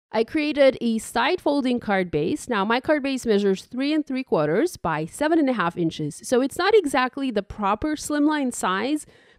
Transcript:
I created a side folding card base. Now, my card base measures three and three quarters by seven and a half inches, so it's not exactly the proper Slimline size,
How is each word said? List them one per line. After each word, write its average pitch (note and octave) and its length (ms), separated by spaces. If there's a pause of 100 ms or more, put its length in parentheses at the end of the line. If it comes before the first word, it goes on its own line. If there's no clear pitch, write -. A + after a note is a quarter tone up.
(140)
I A3+ 100
created D4 560
a A3+ 200
side C4+ 420
folding C4 400
card F#3+ 280
base. E3 380
Now, G#3 160
my A3+ 160
card D4+ 240
base C4+ 220
measures G3+ 400
three C#4 280
and D4+ 140
three C4 160
quarters F3 540
by D#3 300
seven D#4 320
and C#4 100
a B3+ 40
half F3 220
inches, D#3+ 480
so A#3+ 160
it's C4 180
not F#4+ 160
exactly C#4 580
the G3+ 120
proper G#3+ 540
Slimline D4 560
size, A3 520 (340)